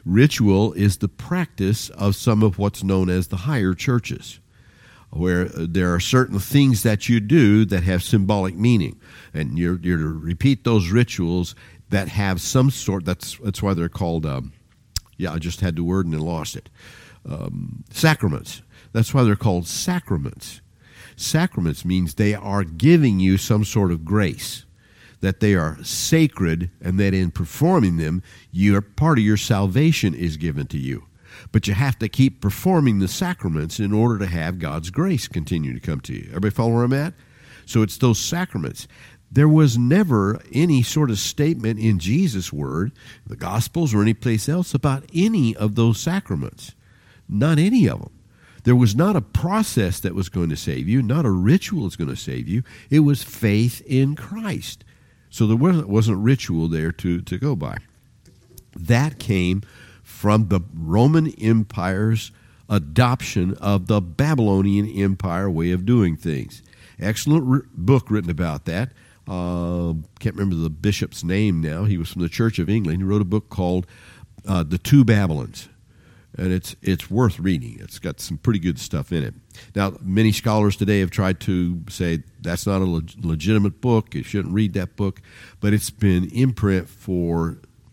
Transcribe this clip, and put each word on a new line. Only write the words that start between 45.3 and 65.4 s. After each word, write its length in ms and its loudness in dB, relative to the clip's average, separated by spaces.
of 200 -2
those 240 4
sacraments. 760 -6
Not 280 2
any 300 4
of 140 -2
them. 100 -16
There 120 6
was 200 6
not 200 2
a 60 2
process 800 0
that 140 -4
was 140 -4
going 200 -2
to 60 -2
save 320 -4
you, 140 2
not 240 0
a 60 2
ritual 520 2
that's 120 -6
gonna 200 -4
save 320 -8
you. 160 -2
It 100 6
was 240 4
faith 640 0
in 280 2
Christ. 680 -10
So 180 0
there 100 4
wasn't, 320 2
wasn't 300 2
ritual 480 0
there 240 -2
to, 300 -4
to 180 -8
go 160 -2
by. 220 -8
That 440 0
came 440 0
from 460 0
the 120 2
Roman 680 2
Empire's 920 0
adoption 840 0
of 320 -2
the 120 2
Babylonian 880 0
Empire 640 -2